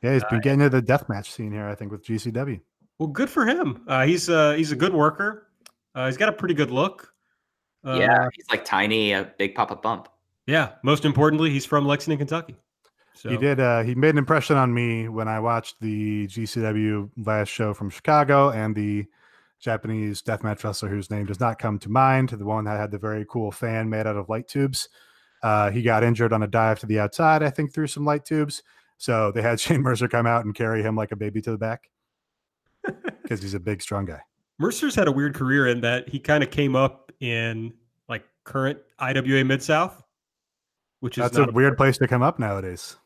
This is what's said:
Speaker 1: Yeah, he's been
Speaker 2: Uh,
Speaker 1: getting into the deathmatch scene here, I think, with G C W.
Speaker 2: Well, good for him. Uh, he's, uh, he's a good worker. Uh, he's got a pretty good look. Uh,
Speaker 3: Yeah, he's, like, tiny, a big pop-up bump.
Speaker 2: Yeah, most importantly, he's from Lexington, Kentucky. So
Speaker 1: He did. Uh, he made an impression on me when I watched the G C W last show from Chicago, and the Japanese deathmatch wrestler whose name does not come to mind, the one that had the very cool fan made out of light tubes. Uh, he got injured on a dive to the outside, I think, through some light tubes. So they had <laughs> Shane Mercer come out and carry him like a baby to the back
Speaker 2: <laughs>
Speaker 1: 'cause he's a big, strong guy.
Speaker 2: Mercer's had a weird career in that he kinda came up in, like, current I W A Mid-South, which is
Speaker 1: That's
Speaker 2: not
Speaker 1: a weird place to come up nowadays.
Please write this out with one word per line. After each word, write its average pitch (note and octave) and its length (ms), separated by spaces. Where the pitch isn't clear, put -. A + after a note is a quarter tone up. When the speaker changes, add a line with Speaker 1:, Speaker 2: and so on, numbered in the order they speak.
Speaker 1:
Yeah, B2 120
he's C3 100
been A2+ 140
Speaker 2:
Uh, G#2+ 40
Speaker 1:
getting C#3 180
into C3 200
the - 60
deathmatch G#2+ 440
scene G#2+ 220
here, G#2 140
I G#2 80
think, G2+ 160
with G#2 140
G A2 140
C A#2 120
W. A#2+ 300
Speaker 2:
Well, D#3 100
good G3+ 220
for C4+ 160
him. C4+ 420
Uh, C3 160
he's, E3+ 240
uh, D#3 240
he's D#3 200
a C#3+ 40
good F3 160
worker. F#3 560
Uh, B2+ 120
he's C3 120
got G#3+ 100
a G#3 40
pretty F#3 220
good C#3+ 160
look. D3+ 440
Uh, C3 120
Speaker 3:
Yeah, A#2 360
he's, - 160
like, - 140
tiny, G#2+ 480
a G2 260
big G2 160
pop-up G#2 280
bump. A2 260
Speaker 2:
Yeah, D3 260
most C#3+ 240
importantly, D3+ 440
he's C#3 140
from D3 220
Lexington, D3 320
Kentucky. C#3+ 380
So - 160
Speaker 1:
He B2 60
did. C3+ 240
Uh, A#2+ 220
he A#2+ 120
made C#3+ 160
an D3 80
impression C#3+ 380
on B2+ 180
me A#2 340
when A2 200
I A2 120
watched A2+ 400
the G#2+ 460
G A2 180
C A2+ 160
W G#2+ 560
last G#2+ 320
show G#2+ 240
from G2+ 160
Chicago, C#3 640
and A2 240
the G#2 320
Japanese A2 600
deathmatch G#2+ 440
wrestler G#2+ 260
whose G2+ 200
name G#2 140
does F#2+ 160
not A#2 180
come G#2 200
to - 100
mind, C3 420
the G#2 140
one G#2+ 200
that G#2 140
had G#2 120
the G2+ 80
very G#2+ 300
cool A2 220
fan A2 380
made G#2+ 180
out G#2+ 100
of G2 120
light A2 200
tubes. C#3 400
Uh, G#2+ 260
he A#2 120
got A2+ 200
injured A#2 300
on G#2+ 100
a G#2 60
dive A2 320
to A#2 60
the G#2+ 120
outside, D#3 460
I D3 60
think, C#3+ 220
through D#3 140
some C#3+ 180
light D3 200
tubes. D3+ 400
So A2 340
they A2 120
had A#2 180
<laughs> - 40
Shane D3 180
Mercer B2 260
come A#2 180
out A#2 180
and G#2 100
carry A2 280
him A2 140
like G#2+ 160
a G#2+ 40
baby G#2 260
to A#2 100
the A2 60
back A2+ 320
Speaker 2:
<laughs> - 460
Speaker 1:
'cause G2+ 140
he's G2 120
a G2 60
big, F#2+ 220
strong G2+ 240
guy. D#2+ 140
Speaker 2:
Mercer's A#3+ 360
had G3 120
a C#3+ 60
weird C#3 220
career C3+ 340
in A#2+ 140
that A#2+ 260
he C#3+ 100
kinda D3 280
came C#3 280
up C3 460
in, A#2 540
like, A2+ 160
current C3+ 340
I C3 140
W C3+ 240
A C3+ 80
Mid-South, D3+ 580
which - 180
is A#2+ 60
Speaker 1:
That's B2 120
Speaker 2:
not C#3 140
Speaker 1:
a - 20
weird B2+ 240
place C3+ 220
to C3 100
come B2 140
up D3 160
nowadays. G2 680